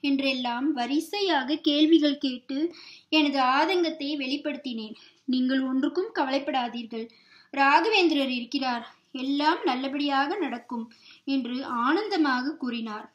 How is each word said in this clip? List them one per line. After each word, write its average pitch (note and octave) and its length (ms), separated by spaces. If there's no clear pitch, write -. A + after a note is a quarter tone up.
என்றெல்லாம் C4+ 720
வரிசையாக D4 800
கேள்விகள் D4+ 600
கேட்டு C4+ 400
எனது C#4+ 300
ஆதங்கத்தை D#4 760
வெளிப்படுத்தினேன். B3+ 800
"நீங்கள் B3+ 360
ஒன்றுக்கும் C4+ 540
கவலைப்படாதீர்கள். A#3+ 880
ராகவேந்திரர் D4+ 840
இருக்கிறார், A#3+ 480
எல்லாம் C#4+ 520
நல்லபடியாக C#4 760
நடக்கும்" A#3+ 540
என்று C4 380
ஆனந்தமாக D4 920
கூறினார். A3+ 600